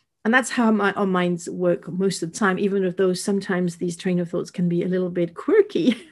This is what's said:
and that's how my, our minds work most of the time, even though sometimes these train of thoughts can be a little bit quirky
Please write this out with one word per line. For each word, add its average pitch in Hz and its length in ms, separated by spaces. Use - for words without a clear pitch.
and 226 100
that's 254 160
how 226 200
my, 202 220
our 202 140
minds 175 420
work 180 400
most 185 340
of 165 100
the - 60
time, 190 200
even 190 380
though 185 160
sometimes 180 640
these 175 200
train 180 220
of 175 100
thoughts 170 220
can 180 180
be 175 140
a 185 60
little 185 220
bit 175 240
quirky 339 760